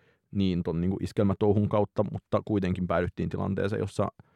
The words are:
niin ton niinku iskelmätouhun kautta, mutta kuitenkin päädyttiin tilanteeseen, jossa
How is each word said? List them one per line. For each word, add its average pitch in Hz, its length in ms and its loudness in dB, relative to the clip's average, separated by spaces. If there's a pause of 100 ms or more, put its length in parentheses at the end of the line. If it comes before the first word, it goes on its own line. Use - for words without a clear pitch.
(300)
niin 95 320 0
ton 85 180 -2
niinku 92 200 0
iskelmätouhun 104 680 2
kautta, 104 440 0
mutta 104 320 -2
kuitenkin 92 420 0
päädyttiin 87 420 -2
tilanteeseen, 98 520 -2
jossa 101 280 -2 (280)